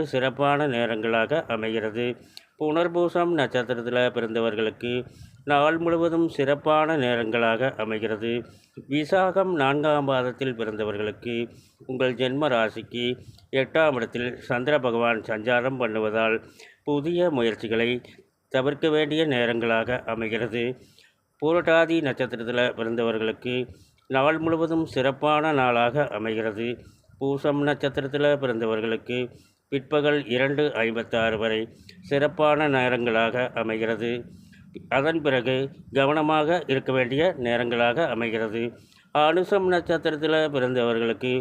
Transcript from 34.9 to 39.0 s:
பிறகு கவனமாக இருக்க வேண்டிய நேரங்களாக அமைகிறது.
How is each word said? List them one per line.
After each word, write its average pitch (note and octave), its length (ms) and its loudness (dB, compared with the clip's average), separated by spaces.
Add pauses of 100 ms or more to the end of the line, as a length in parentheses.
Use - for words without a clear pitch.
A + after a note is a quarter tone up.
பிறகு C3 360 2 (360)
கவனமாக D3+ 760 2
இருக்க C3+ 240 -2
வேண்டிய C3 320 0 (160)
நேரங்களாக A#2+ 680 0
அமைகிறது. A2+ 560 -4 (520)